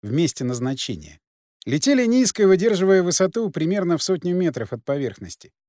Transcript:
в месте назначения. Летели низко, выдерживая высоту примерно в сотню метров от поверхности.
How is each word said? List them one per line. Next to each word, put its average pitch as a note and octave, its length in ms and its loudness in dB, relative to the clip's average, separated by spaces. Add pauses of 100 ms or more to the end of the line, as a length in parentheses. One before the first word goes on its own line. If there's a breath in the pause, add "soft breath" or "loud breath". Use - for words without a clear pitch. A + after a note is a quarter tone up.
в G#2 100 -8
месте C#3+ 320 0
назначения. B2 760 -6 (460)
Летели B3 400 2
низко, A#3 420 2
выдерживая F#3+ 560 4
высоту F#3 480 0
примерно F3 460 0
в - 60 -4
сотню F3+ 320 -2
метров D3 380 -2
от A#2 100 -10
поверхности. C#3 680 -8 (180)